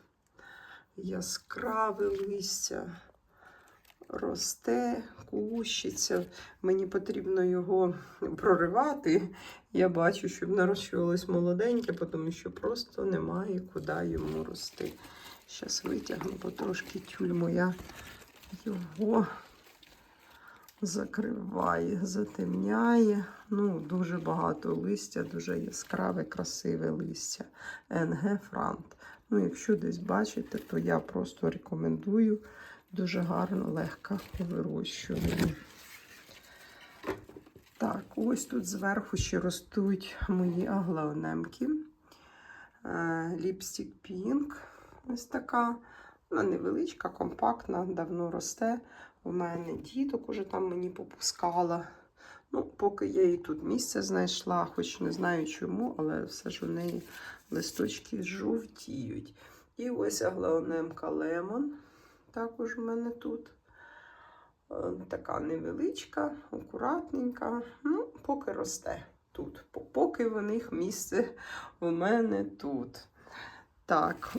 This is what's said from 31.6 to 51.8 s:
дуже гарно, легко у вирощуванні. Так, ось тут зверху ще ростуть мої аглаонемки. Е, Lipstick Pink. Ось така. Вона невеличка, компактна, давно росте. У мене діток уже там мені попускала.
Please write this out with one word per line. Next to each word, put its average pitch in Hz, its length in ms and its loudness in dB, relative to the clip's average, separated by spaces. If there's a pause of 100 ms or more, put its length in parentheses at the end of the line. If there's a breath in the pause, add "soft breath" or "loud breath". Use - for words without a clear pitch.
дуже 180 240 0
гарно, 180 520 0
легко 165 480 -2 (200)
у 185 40 0
вирощуванні. - 1080 0 (2250 loud breath)
Так, 220 260 0 (120)
ось - 280 2
тут 233 220 -2
зверху 196 500 0
ще - 240 2
ростуть 190 760 0 (120)
мої 180 380 2
аглаонемки. 165 1000 0 (1200 loud breath)
Е, - 40 -8 (540)
Lipstick 190 460 -4 (220)
Pink. 240 460 0 (520 loud breath)
Ось 240 160 -4
така. 240 520 0 (540 loud breath)
Вона 214 120 2
невеличка, 202 640 0
компактна, 180 760 0
давно 170 460 -2
росте. 233 500 -2 (420 loud breath)
У 170 100 -4
мене 170 400 -2
діток 262 560 -2
уже 208 140 -2
там 190 260 0
мені 180 220 -2
попускала. 175 960 0 (640 loud breath)